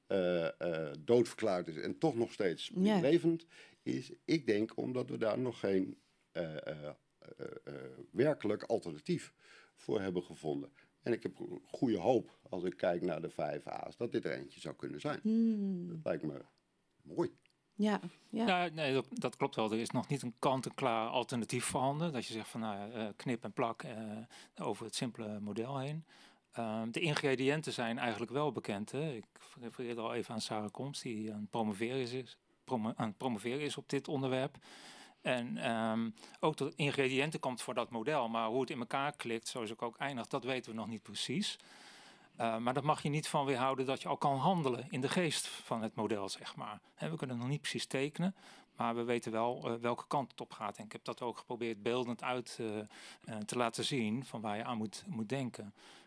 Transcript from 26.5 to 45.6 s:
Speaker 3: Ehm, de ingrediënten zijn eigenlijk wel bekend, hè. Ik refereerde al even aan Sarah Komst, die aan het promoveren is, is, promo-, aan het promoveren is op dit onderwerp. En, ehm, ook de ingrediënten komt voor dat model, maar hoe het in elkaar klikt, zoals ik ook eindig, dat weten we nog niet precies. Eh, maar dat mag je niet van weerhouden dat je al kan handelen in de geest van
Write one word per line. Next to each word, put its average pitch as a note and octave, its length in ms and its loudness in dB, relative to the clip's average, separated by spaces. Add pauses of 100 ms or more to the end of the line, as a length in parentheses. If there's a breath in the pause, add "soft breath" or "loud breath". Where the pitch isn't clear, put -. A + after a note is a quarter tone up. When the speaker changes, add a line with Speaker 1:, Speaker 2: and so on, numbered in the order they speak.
Speaker 3:
Ehm, A2+ 400 -2
de - 80 -2
ingrediënten C#3+ 760 2
zijn A#2 240 0
eigenlijk A#2 340 -2
wel C#3+ 200 2
bekend, G#2+ 400 -2
hè. D3 220 -2
Ik A2 120 -8 (340)
refereerde A#2 420 -6
al A2+ 120 -2
even A#2+ 200 -2
aan A2 80 -2
Sarah G#2+ 300 -2
Komst, - 320 -6
die A2 300 -4
aan G#2 80 -6
het G#2 80 -6
promoveren A2+ 520 0
is, A#2+ 120 -2
is, B2+ 240 -8 (260)
promo-, A2+ 320 0
aan A#2 120 0
het G2+ 100 -6
promoveren A#2+ 440 -2
is C#3+ 160 -2
op C#3 120 -10
dit C#3 180 0
onderwerp. C3 500 0 (640 loud breath)
En, A#2+ 360 0
ehm, A2+ 520 2 (300 loud breath)
ook D#3 180 2
de C3+ 180 -2
ingrediënten C#3 640 2
komt B2+ 220 -2
voor B2+ 120 -4
dat A2+ 160 0
model, A#2+ 380 2
maar A2+ 220 2
hoe C3 120 4
het B2 80 0
in C#3+ 100 -4
elkaar C#3 360 0
klikt, A2+ 320 -4
zoals A2+ 240 -4
ik A2+ 100 -10
ook A#2+ 160 -4
eindig, C#3 300 -4
dat C3+ 160 -2
weten B2 280 -2
we A2 60 -6
nog G#2+ 100 -4
niet A2+ 140 -6
precies. - 560 -2 (800 loud breath)
Eh, A2+ 220 0
maar A#2+ 160 2
dat C#3 100 0
mag D3 200 4
je D#3+ 60 2
niet D3+ 180 2
van D3 180 2
weerhouden C3 400 2
dat C3 160 0
je - 60 -8
al C#3 100 2
kan C#3+ 200 4
handelen C3+ 520 4
in C3 120 -2
de C3 80 2
geest - 380 2
van - 340 -4